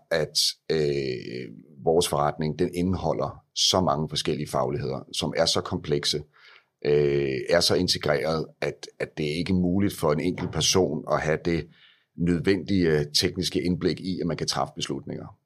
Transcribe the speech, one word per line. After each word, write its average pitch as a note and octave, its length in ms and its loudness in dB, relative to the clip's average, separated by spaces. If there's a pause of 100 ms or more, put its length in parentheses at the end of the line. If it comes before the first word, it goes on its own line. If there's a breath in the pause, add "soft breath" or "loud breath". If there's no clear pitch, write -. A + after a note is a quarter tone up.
(120)
at, D#2+ 280 0 (320)
øh, C2 840 -2 (300)
vores E2 240 4
forretning, D2 520 0
den F2 140 2
indeholder E2+ 680 -2 (120)
så - 260 4
mange D2+ 280 0
forskellige D2 400 -2
fagligheder, C2 640 -2
som D#2+ 240 -2
er - 80 4
så - 160 0
komplekse, D2 640 -2 (600 soft breath)
øh, C#2+ 460 2 (180)
er E2+ 100 6
så F2+ 160 2
integreret, D#2 720 0 (160)
at, - 260 -6 (120)
at - 180 -6
det D#2+ 60 -2
ikke D#2+ 300 -2
er F#2 40 2
muligt F#2 360 2
for D2+ 180 2
en D#2 80 2
enkelt F2 320 -2
person D#2+ 600 2
at D2+ 100 2
have D#2 240 0
det E2+ 220 0 (500 soft breath)
nødvendige E2+ 880 2 (140)
tekniske F2+ 420 -2
indblik E2+ 380 0
i, E2+ 220 -6
at E2 60 -2
man D#2+ 100 -2
kan D#2 100 -6
træffe C2+ 280 -4
beslutninger. - 720 -8